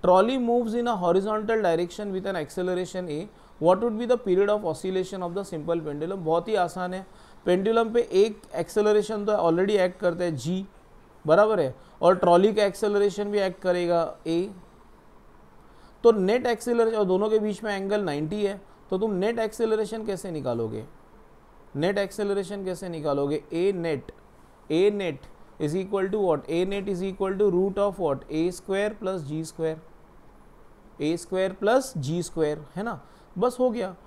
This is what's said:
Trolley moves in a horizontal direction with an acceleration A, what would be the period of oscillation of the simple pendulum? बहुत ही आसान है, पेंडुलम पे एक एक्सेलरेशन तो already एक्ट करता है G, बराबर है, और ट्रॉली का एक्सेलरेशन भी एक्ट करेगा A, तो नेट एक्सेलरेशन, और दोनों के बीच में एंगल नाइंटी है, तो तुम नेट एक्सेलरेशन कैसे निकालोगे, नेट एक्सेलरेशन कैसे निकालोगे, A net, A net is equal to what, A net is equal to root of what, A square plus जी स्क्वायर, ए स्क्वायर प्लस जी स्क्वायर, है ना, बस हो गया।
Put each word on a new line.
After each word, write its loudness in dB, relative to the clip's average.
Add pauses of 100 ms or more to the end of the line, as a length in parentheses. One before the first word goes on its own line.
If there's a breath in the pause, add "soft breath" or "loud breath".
Trolley 6
moves 0
in 0
a 0
horizontal 0
direction -2
with -6
an -4
acceleration -4
A, -8 (300 loud breath)
what 4
would -2
be -4
the 2
period 2
of 0
oscillation -4
of -10
the -6
simple -4
pendulum? -6
बहुत 0
ही 0
आसान -2
है, -10 (400 loud breath)
पेंडुलम 2
पे 2 (160)
एक 0 (140)
एक्सेलरेशन 0
तो 2
already 4
एक्ट 0
करता 0
है -2
G, -2 (680)
बराबर 6
है, -2 (260 loud breath)
और 8
ट्रॉली 6
का 4
एक्सेलरेशन 0
भी 0
एक्ट -2
करेगा 0 (120)
A, 0 (1600 loud breath)
तो 8
नेट 2
एक्सेलरेशन, 0
और 2
दोनों 0
के 2
बीच -4
में -4
एंगल -2
नाइंटी -4
है, -4 (300 loud breath)
तो -2
तुम -2
नेट -2
एक्सेलरेशन -2
कैसे -6
निकालोगे, -4 (920)
नेट 0
एक्सेलरेशन -4
कैसे -6
निकालोगे, -2 (120)
A 0
net, -4 (600)
A 2 (100)
net -6 (360)
is -2
equal -2
to -2
what, 0
A 0
net -6
is -4
equal -4
to 4
root 0
of -4
what, -2
A -2 (100)
square -2 (100)
plus -4
जी -6
स्क्वायर, -6 (1200)
ए 0
स्क्वायर -2
प्लस 2
जी -2
स्क्वायर, -4 (100)
है -6
ना, -8 (380 loud breath)
बस 0
हो 4
गया। -6 (120)